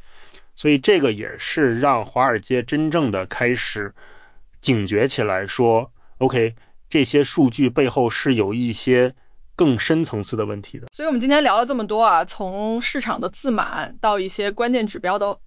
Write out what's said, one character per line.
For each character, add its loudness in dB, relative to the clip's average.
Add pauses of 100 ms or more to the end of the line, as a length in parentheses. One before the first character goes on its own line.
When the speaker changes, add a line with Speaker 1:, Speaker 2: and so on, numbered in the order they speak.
(560)
Speaker 1:
所 0
以 6
这 4
个 2
也 -10
是 0
让 2
华 -2
尔 2
街 -2
真 -2
正 2
的 -2
开 -2
始 -8 (680)
警 0
觉 2
起 -2
来， -2
说， 2 (280)
OK， 2 (340)
这 2
些 4
数 2
据 2
背 2
后 2
是 0
有 0
一 -2
些 2 (400)
更 4
深 0
层 -4
次 -8
的 -2
问 -8
题 -18
的。 -16
Speaker 2:
所 -10
以 -2
我 0
们 -2
今 -2
天 4
聊 2
了 2
这 -4
么 -4
多 0
啊， 4
从 -6
市 -4
场 -4
的 -6
自 -6
满 -4
到 0
一 -4
些 -4
关 -2
键 0
指 -10
标 -2
的 -4